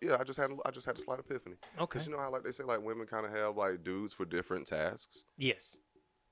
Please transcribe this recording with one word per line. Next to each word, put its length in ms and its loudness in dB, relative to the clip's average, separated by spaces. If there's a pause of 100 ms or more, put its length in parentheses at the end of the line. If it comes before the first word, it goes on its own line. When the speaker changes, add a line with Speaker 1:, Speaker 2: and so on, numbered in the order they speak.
Speaker 1:
yeah, 180 8
I 40 0
just 140 -4
had, 120 4 (160)
I 40 2
just 160 -6
had 120 0
a 20 -6
slight 180 -2
epiphany. 380 -6 (240)
Speaker 2:
Okay. 180 0
Speaker 1:
'Cause 80 -4
you 60 -8
know 80 -4
how, 100 -2
like, 120 0
they 100 -2
say, 120 -8
like, 180 2
women 240 -2
kinda 240 -2
have, 260 2
like, 260 4
dudes 300 -2
for 140 -4
different 400 0
tasks? 580 -2 (120)
Speaker 2:
Yes. 420 0 (540)